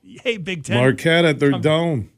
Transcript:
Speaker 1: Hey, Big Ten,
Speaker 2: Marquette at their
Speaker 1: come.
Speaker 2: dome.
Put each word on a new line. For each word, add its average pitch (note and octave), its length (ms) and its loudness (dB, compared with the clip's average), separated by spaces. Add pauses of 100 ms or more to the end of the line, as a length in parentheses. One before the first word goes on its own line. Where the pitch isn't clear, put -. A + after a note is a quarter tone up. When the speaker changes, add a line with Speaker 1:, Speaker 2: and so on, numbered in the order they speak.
Speaker 1:
Hey, G#3 360 -6
Big E3+ 260 -10
Ten, A#2+ 140 -2
Speaker 2:
Marquette E3 460 2
at D3+ 140 2
their C#3+ 140 2
Speaker 1:
come. C3 80 -4
Speaker 2:
dome. D#3 580 0